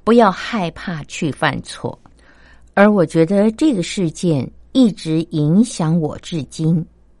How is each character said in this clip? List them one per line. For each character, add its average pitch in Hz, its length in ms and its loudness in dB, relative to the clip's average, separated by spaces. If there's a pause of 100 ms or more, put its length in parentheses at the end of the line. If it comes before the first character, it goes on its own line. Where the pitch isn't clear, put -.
不 226 120 2
要 226 180 6
害 180 400 -6
怕 165 320 -10
去 - 260 -6
犯 131 320 -2
错。 - 340 -12 (800)
而 202 160 6
我 202 140 4
觉 165 200 2
得 202 280 2
这 302 220 0
个 180 80 -2
事 170 280 -4
件 156 400 -2 (220)
一 254 180 4
直 160 400 -4
影 160 320 2
响 170 380 -2
我 151 200 -6
至 160 240 -8
今， 160 400 -2 (360)